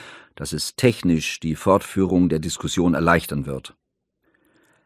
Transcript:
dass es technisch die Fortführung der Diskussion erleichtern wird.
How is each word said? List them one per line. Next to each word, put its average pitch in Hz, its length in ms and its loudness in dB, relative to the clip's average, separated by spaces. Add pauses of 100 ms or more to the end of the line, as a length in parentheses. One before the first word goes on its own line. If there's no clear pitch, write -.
(340)
dass - 180 -10
es - 220 -6
technisch 87 640 0
die 80 160 -4
Fortführung 92 760 2
der 80 120 0
Diskussion 85 540 0
erleichtern 80 520 0
wird. 67 300 -10 (1080)